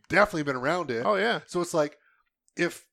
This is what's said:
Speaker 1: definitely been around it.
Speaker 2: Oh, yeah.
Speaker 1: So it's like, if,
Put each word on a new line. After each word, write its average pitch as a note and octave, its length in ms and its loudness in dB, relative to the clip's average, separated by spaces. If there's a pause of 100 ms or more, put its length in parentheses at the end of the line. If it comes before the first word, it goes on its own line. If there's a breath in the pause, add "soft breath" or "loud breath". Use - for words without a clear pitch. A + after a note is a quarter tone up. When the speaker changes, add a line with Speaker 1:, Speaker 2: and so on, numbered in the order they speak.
Speaker 1:
definitely F#3 340 2
been C#3 140 -2
around D3 340 -2
it. A#2 160 -2
Speaker 2:
Oh, G#3 80 4
yeah. F#3+ 320 0
Speaker 1:
So F3 160 -2
it's E3+ 100 -4
like, D3+ 240 0 (600)
if, - 360 -4